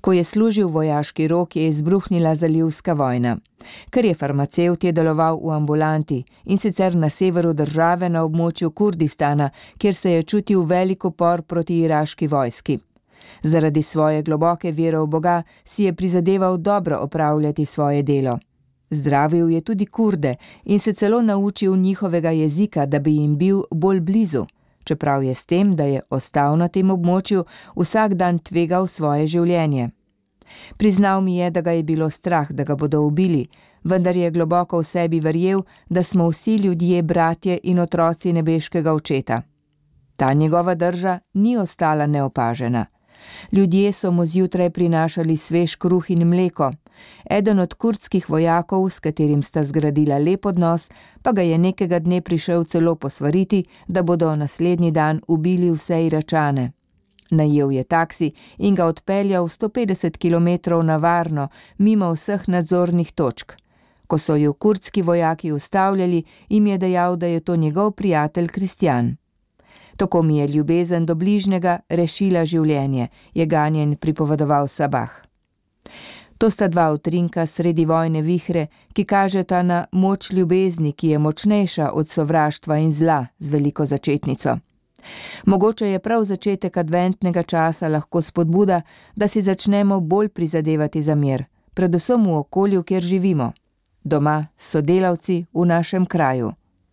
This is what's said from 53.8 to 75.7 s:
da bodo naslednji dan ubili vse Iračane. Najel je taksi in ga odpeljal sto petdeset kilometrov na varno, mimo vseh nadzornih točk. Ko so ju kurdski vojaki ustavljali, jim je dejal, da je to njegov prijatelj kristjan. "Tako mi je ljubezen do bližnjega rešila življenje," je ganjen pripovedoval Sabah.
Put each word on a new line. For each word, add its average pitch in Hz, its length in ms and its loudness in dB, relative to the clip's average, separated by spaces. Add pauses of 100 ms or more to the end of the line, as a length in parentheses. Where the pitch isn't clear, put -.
da 180 160 -2
bodo 170 320 0
naslednji 170 560 0
dan 156 360 0
ubili 175 440 0
vse 165 340 -2
Iračane. 151 680 0 (600)
Najel 147 400 2
je 131 120 0
taksi 165 480 -2 (260)
in 196 180 2
ga 180 100 2
odpeljal 190 600 -2
sto 214 220 -4
petdeset 190 480 -2
kilometrov 170 640 0
na 160 140 2
varno, 165 500 0 (300)
mimo 202 360 2
vseh 202 340 -4
nadzornih 175 640 0
točk. - 420 -4 (540)
Ko 170 100 0
so 151 180 0
ju 147 180 2
kurdski 208 480 0
vojaki 165 500 0
ustavljali, 180 720 0 (260)
jim 208 180 2
je 196 100 0
dejal, 180 380 0
da 175 120 -4
je 170 120 -2
to 175 160 -4
njegov 165 360 0
prijatelj 165 560 -2
kristjan. 139 680 -2 (800)
"Tako 185 240 2
mi 156 160 2
je 143 100 2
ljubezen 165 580 0
do 165 100 -2
bližnjega 185 640 0 (100)
rešila 175 560 0
življenje," 143 600 0 (260)
je 165 120 0
ganjen 151 500 0
pripovedoval 147 720 0
Sabah. 135 420 -4 (1300)